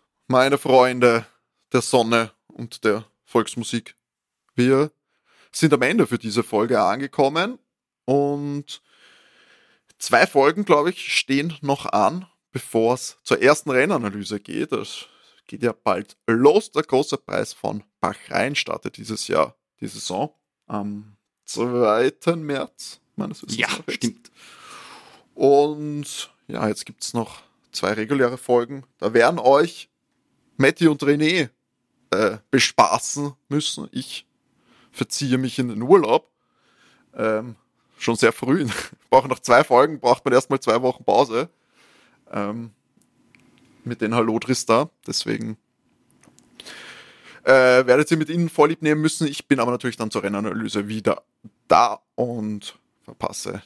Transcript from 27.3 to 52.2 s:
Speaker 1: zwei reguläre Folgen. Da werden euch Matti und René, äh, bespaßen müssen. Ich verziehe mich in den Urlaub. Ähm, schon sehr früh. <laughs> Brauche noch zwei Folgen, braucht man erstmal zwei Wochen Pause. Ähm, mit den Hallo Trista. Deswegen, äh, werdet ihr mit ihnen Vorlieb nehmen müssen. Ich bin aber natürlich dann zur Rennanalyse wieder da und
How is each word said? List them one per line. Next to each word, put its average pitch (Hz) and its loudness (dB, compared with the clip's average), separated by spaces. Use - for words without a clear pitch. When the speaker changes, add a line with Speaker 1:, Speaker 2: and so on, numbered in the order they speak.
Speaker 1:
zwei 98 -4
reguläre 123 -2
Folgen. 123 -2
Da 110 -4
werden 131 4
euch 139 2
Matti 156 2
und 147 0
René, 147 0
äh, 104 0
bespaßen 131 0
müssen. 147 -6
Ich - -12
verziehe 127 -4
mich 131 -4
in 123 -4
den 107 -8
Urlaub. 139 2
Ähm, 113 -4
schon 117 -4
sehr 117 4
früh. 139 -2
<laughs> - -20
Brauche 135 4
noch 113 -4
zwei 127 4
Folgen, 139 2
braucht 123 2
man 127 0
erstmal 135 0
zwei 117 0
Wochen 127 -4
Pause. 120 0
Ähm, 107 -8
mit 120 -10
den 110 0
Hallo 113 2
Trista. 127 0
Deswegen, 113 -6
äh, 131 6
werdet 135 4
ihr 165 2
mit 151 -2
ihnen 170 -2
Vorlieb 151 2
nehmen 151 0
müssen. 156 -2
Ich 139 -8
bin 135 2
aber 120 0
natürlich 120 -6
dann 110 -8
zur 101 -4
Rennanalyse 104 -6
wieder 110 -4
da 104 4
und 107 -6